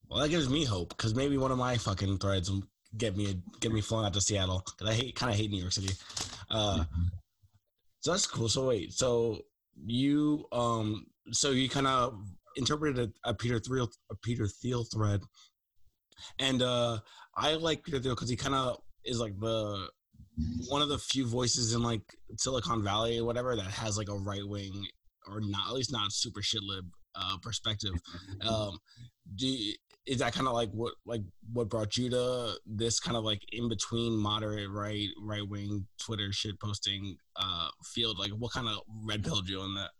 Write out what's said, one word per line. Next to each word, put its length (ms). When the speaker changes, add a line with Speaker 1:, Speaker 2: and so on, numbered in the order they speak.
Speaker 1:
Well, 120
that 80
gives 180
me 160
hope, 320
'cause 180
maybe 240
one 140
of 60
my 200
fucking 420
threads 300
will 140
get 220
me, 240
get 140
me 80
flown 240
out 80
to 80
Seattle, 400
'cause 260
I 60
hate, 240
kinda 160
hate 180
New 80
York 140
City. 200
Uh, 360
Speaker 2:
Mm-hmm. 220
Speaker 1:
so 120
that's 140
cool. 220
So 220
wait, 240
so 480
you, 760
um, 540
so 180
you 160
kinda 500
interpreted 580
a, 60
a 20
Peter 260
Thiel, 300
a 60
Peter 320
Thiel 380
thread, 380
and, 220
uh, 400
I 200
like 280
Peter 160
Thiel 160
'cause 140
he 80
kinda 400
is, 160
like, 220
the, 480
one 120
of 60
the 120
few 280
voices 460
in, 100
like, 320
Silicon 440
Valley 380
or 60
whatever 320
that 140
has, 260
like, 100
a 100
right 300
wing 400
or 140
not, 260
at 60
least 180
not 220
super 280
shit 220
lib, 260
uh, 240
perspective. 540
Speaker 2:
Mm-hmm. 540
Speaker 1:
Um, 320
do 120
y-, 260
is 120
that 140
kinda, 180
like, 200
what, 220
like, 160
what 180
brought 280
you 120
to 560
this 340
kind 180
of, 60
like, 180
in 160
between 480
moderate 540
right, 400
right-wing 640
Twitter 320
shit 280
posting, 580
uh, 340
field? 340
Like, 140
what 220
kinda 240
red 180
pilled 260
you 100
on 160
that? 240